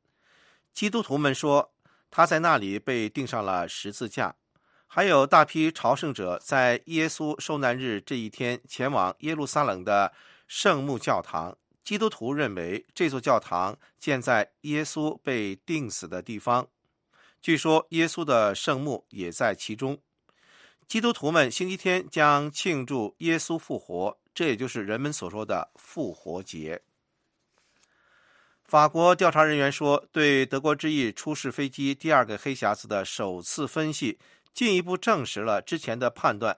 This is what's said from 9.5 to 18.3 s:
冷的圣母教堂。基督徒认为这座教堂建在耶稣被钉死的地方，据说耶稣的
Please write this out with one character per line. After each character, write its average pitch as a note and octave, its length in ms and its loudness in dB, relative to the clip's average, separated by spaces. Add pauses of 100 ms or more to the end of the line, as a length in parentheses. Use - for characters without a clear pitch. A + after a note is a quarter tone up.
冷 F#2 180 -2
的 G2+ 300 2 (340)
圣 E3 340 2
母 C3+ 160 -4
教 G#2+ 240 -2
堂。 E2+ 360 -8 (260)
基 G#3 140 -4
督 A3 100 0
徒 B2 240 -4
认 C#3 220 -2
为 F2+ 400 -6
这 E3+ 160 0
座 C3+ 100 -4
教 A#2+ 200 4
堂 F#2 380 -2 (220)
建 C3+ 220 -2
在 A2+ 300 0 (100)
耶 D3 220 -4
稣 D3+ 400 -4
被 G#2+ 320 -4 (100)
钉 D3+ 240 -4
死 F#2+ 180 -8
的 F2+ 140 -8
地 G#2+ 180 -10
方， B2 280 0 (720)
据 D#3+ 160 2
说 D#3+ 320 2
耶 E3 180 0
稣 E3+ 160 -6
的 A#2 320 4